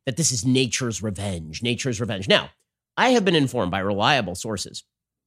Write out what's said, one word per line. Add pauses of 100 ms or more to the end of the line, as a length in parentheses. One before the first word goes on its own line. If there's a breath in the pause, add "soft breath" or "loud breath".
that
this
is
nature's
revenge,
nature's
revenge.
Now, (480)
I
have
been
informed
by
reliable
sources (420)